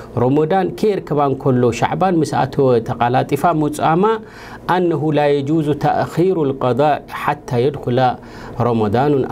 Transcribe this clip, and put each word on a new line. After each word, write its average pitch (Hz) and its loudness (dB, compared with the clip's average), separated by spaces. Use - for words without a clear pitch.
ረመዳን 156 2
ከይርከባ 190 -2
እንከሎ 135 0
ሻዕባን 175 0
ምስ 151 0
ኣተወ 131 0
ተቓላጢፋ 123 0
ምጽኣማ 151 0
"أنه 170 0
لا 147 2
يجوز 143 0
تأخير 156 0
القضاء 135 0
حتى - -4
يدخل 127 0
رمضان 117 2